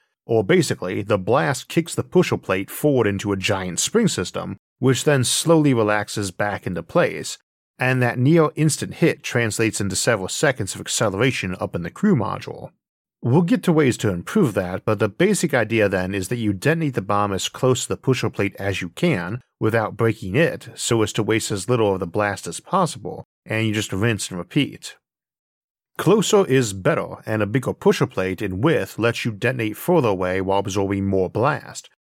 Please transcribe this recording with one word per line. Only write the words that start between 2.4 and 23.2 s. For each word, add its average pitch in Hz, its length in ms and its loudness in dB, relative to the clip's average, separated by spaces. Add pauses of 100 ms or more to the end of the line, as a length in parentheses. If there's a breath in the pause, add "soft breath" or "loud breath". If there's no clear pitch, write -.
forward 131 360 2
into 101 260 0
a 98 40 0
giant 92 420 -4
spring 220 300 2
system, 92 480 -4 (220)
which 131 260 2
then 143 180 4
slowly 151 520 4
relaxes 104 560 0
back 101 360 -4
into 87 160 -6
place, 90 540 -2 (420)
and 127 240 2
that 120 160 2
near 151 360 4
instant 147 400 0
hit - 280 2
translates 113 600 0
into 95 140 -2
several 101 320 0
seconds 127 460 -2
of 110 60 -12
acceleration 101 800 -2
up 101 140 -4
in 87 80 -4
the 85 80 -8
crew 202 240 2
module. 98 560 -4 (520)
We'll 139 200 4
get 202 220 0
to 175 80 4
ways 151 260 4
to 113 100 0
improve 101 460 0
that, 92 320 -4
but 107 120 0
the 107 100 2
basic 180 440 0
idea 107 380 2
then 92 240 0
is 92 140 -4
that 127 80 -4
you 107 180 0
detonate 143 400 0
the 101 80 -2
bomb 101 320 0
as - 160 -4
close 127 320 0
to - 60 -8
the 104 100 -4
pusher 123 320 0
plate 101 280 -4
as 98 220 -4
you 90 80 -8
can 110 540 -2 (160)
without 107 360 0
breaking 110 420 0
it, 131 380 0
so 113 280 0
as 101 120 0
to 117 80 0
waste 110 280 0
as 101 180 -4
little 113 240 2
of 92 80 -2
the 92 60 -2
blast 101 400 -2
as 85 140 -10
possible, - 640 -4 (180)